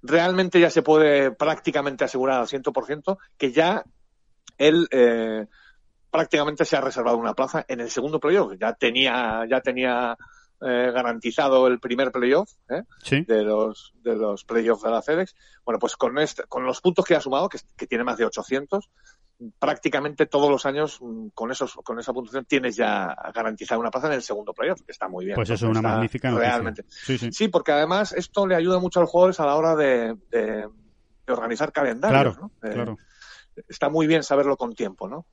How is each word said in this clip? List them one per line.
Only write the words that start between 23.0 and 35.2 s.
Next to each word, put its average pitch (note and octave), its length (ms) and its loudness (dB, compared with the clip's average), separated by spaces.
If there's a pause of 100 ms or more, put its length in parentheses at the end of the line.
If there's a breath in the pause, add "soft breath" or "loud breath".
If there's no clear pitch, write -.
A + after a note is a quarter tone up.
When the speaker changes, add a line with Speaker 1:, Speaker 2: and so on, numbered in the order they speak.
Speaker 1:
garantizada A2+ 460 -4
una A#2 120 -4
plaza C3 160 -4
en D3+ 60 -2
el B2+ 80 -4
segundo G#2 320 -8
playoff, D#3 320 -4
que - 60 -20
está - 160 -8
muy F#2 180 -10
bien, G2+ 100 -6
Speaker 2:
Pues G#2+ 140 -2
Speaker 1:
¿no? A#2 60 0
Speaker 2:
eso A#2 100 -2
es A2+ 60 2
una A2 80 2
Speaker 1:
Está A2+ 140 0
Speaker 2:
magnífica A2+ 380 -2
noticia. B2 180 2
Speaker 1:
realmente. A#2 380 -4
Speaker 2:
Sí, - 300 -6
sí. A#2+ 140 -6
Speaker 1:
Sí, A3 160 -2
porque F3 240 0
además E3+ 420 0
esto G3 340 -2
le F#3 80 2
ayuda F3+ 240 2
mucho F3+ 200 -2
a E3+ 40 6
los G#3 60 0
jugadores F3+ 300 4
a D#3 60 2
la C#3+ 100 2
hora D#3+ 200 2
de, B2 400 2 (160)
de, G#2+ 360 -2 (580)
de B2+ 80 -2
organizar A#2 380 -4
calendarios, C3+ 680 2
Speaker 2:
Claro, G3+ 140 -16 (100)
Speaker 1:
¿no? A2 80 -8
Eh, G#2 40 -6
Speaker 2:
claro. A2+ 240 -6 (680 loud breath)
Speaker 1:
está - 220 -4
muy D#3 180 0
bien D#3 160 2
saberlo C#3 340 2
con A#2+ 180 -6
tiempo, F#2+ 320 -8
¿no? C#3+ 260 -12